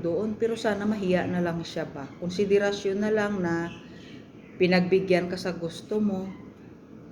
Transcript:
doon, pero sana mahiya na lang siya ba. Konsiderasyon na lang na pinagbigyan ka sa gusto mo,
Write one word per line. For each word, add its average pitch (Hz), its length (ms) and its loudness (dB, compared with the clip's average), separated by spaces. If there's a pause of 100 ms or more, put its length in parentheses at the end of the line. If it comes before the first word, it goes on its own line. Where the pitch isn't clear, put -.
doon, 175 320 0
pero 226 240 -2
sana 202 260 0
mahiya 196 460 2
na 180 100 0
lang 170 220 0
siya 160 260 -4
ba. 139 160 -10 (140)
Konsiderasyon 202 800 2
na 214 160 2
lang 208 260 2
na 170 300 0 (880)
pinagbigyan 180 720 4
ka 185 80 -4
sa 180 160 -4
gusto 170 480 -4
mo, 190 260 0 (840)